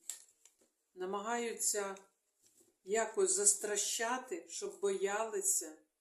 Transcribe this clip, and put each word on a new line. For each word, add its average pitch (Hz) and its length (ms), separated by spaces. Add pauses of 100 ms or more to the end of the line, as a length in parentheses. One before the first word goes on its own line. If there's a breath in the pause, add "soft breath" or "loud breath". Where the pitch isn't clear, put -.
(960)
намагаються 202 1000 (880)
якось 208 480
застращати, 208 1160
щоб - 300
боялися. 202 1000 (240)